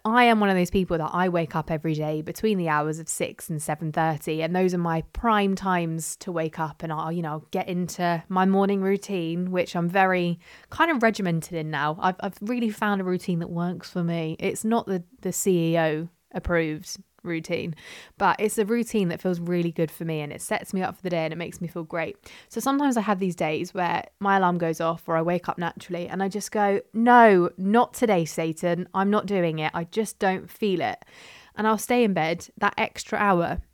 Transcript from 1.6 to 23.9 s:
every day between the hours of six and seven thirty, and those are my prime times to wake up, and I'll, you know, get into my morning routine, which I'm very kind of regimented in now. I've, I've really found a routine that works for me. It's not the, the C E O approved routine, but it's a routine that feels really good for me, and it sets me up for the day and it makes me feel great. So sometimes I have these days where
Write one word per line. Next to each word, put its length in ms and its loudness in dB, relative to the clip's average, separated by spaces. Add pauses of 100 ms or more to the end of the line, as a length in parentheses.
every 240 0
day 260 -2
between 380 -2
the 100 0
hours 300 0
of 100 -14
six 400 -6
and 100 -4
seven 320 -4
thirty, 520 -2
and 120 -2
those 200 2
are 20 0
my 240 0 (100)
prime 440 0
times 640 -2
to 140 -12
wake 280 -4
up, 240 -6
and 100 -4
I'll, 180 -4
you 120 -4
know, 260 -6
get 180 -4
into 600 -2
my 160 2
morning 360 2
routine, 680 -2
which 260 -2
I'm 140 0
very 500 2 (300)
kind 220 0
of 100 0
regimented 520 0
in 180 -6
now. 280 -2
I've, 200 0
I've 220 -8
really 280 -2
found 320 0
a 40 -2
routine 340 -2
that 100 -6
works 400 -4
for 140 -4
me. 340 -2
It's 260 -4
not 220 0
the, 180 -4 (180)
the 120 -4
C 400 2
E 60 4
O 300 0 (220)
approved 640 -2 (260)
routine, 500 -4 (460)
but 200 2
it's 200 0
a 60 4
routine 420 0
that 120 -4
feels 200 -2
really 320 0
good 180 0
for 160 -10
me, 160 -4
and 100 -8
it 120 -12
sets 320 -4
me 80 -2
up 120 -4
for 60 -20
the 80 -6
day 140 0
and 100 -4
it 40 -10
makes 220 -10
me 80 -6
feel 160 -8
great. 340 -6 (320)
So 120 -8
sometimes 360 2
I 40 0
have 160 0
these 180 -2
days 380 -2
where 300 -2 (160)